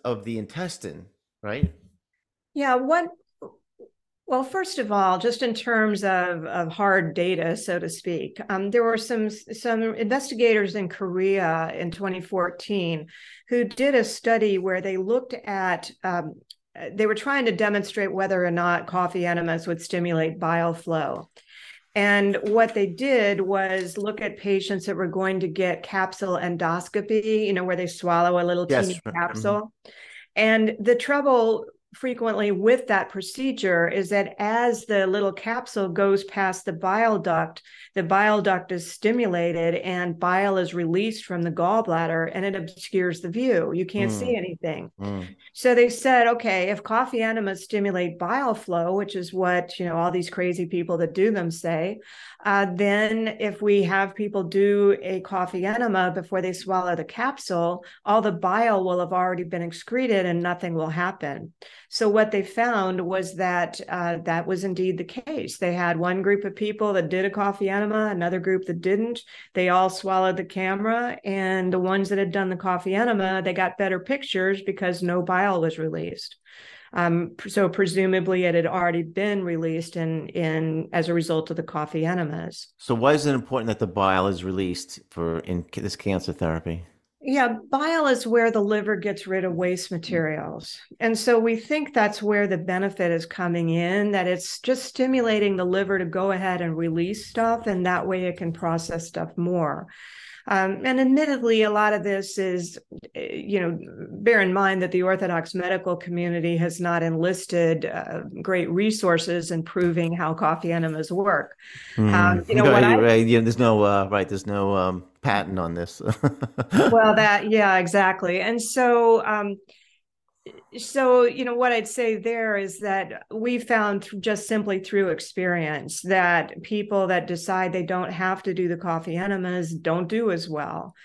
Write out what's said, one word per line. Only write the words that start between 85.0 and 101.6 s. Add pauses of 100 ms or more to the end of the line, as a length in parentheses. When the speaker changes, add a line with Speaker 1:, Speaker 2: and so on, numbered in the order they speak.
Speaker 1:
for
in
ca-,
this
cancer
therapy? (440)
Speaker 2:
Yeah, (140)
bile
is
where
the
liver
gets
rid
of
waste
materials. (220)
And
so
we
think
that's
where
the
benefit
is
coming
in,
that
it's
just
stimulating
the
liver
to
go
ahead
and
release
stuff,
and
that
way
it
can
process
stuff
more. (600)
Um,
and
admittedly,